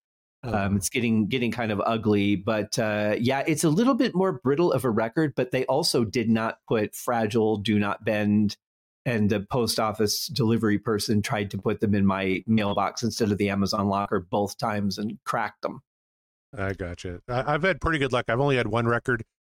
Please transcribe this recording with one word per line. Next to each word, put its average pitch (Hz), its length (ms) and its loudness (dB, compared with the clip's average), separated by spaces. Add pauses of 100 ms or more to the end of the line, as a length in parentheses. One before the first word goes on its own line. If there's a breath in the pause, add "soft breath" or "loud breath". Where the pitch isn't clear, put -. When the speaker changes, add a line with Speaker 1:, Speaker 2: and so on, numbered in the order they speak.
(440)
Speaker 1:
Oh. 117 100 -4
Speaker 2:
Um, 101 220 0
it's 95 140 -2
getting, 113 380 0
getting 120 240 0
kind 113 200 -2
of 98 140 -2
ugly, 104 500 2
but, 104 440 -2
uh, 104 400 0
yeah, 127 260 0
it's 156 180 0
a 170 60 4
little 233 260 4
bit 240 200 0
more 185 180 2
brittle 143 380 0
of 120 120 0
a 127 60 2
record, 117 460 0
but 127 160 -2
they 131 140 0
also 139 380 0
did 113 260 -2
not 110 280 2 (100)
put 107 280 0
Fragile, 113 640 0
Do 104 220 0
Not 104 240 -2
Bend, 104 540 2 (480)
and 107 240 2
the 107 120 2
post 117 380 -2
office 107 480 0
delivery 110 520 2
person 104 420 0
tried 104 300 -4
to 104 60 -8
put 104 240 -2
them 104 140 2
in 98 100 4
my 95 420 2
mailbox 101 560 0
instead 110 280 0
of 98 60 0
the 101 120 0
Amazon 98 400 0
locker 101 320 0
both 101 360 -4
times 104 400 -2
and 107 280 -6
cracked 110 360 -4
them. - 200 -8 (760)
Speaker 1:
I 98 160 -4
gotcha. 90 540 -10
I, 131 280 -2
I've 151 80 -2
had 185 180 0
pretty 160 180 -2
good 135 140 0
luck. 120 160 0
I've 117 100 0
only 139 180 2
had 113 100 0
one 113 200 0
record, 117 360 0 (220)